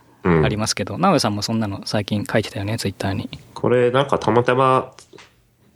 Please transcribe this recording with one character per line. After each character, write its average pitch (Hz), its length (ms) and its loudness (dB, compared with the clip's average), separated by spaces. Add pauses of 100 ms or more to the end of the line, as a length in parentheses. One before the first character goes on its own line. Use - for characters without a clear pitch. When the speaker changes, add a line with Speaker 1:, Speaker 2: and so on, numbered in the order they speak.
(240)
Speaker 1:
あ 90 240 4
り 107 100 -2
ま 110 100 -2
す - 80 -4
け 101 100 -4
ど、 101 100 -8
Speaker 2:
う - 20 -8
ん。 156 40 -4
Speaker 1:
直 185 140 4
江 131 40 2
さ 117 100 0
ん 104 60 -2
も 104 60 -6
そ 113 120 -4
ん 113 60 0
な 110 80 -2
の 101 180 -8
最 107 180 -2
近 104 260 -4
書 117 100 2
い 104 40 2
て - 60 -8
た - 100 -10
よ 101 60 -6
ね、 110 120 -4
Twitter 98 360 -4
に。 - 160 -6 (240)
Speaker 2:
こ - 160 -2
れ 123 220 4
な 139 120 2
ん 139 40 -2
か - 120 0
た - 120 0
ま 120 120 4
た 123 120 2
ま、 131 380 2 (840)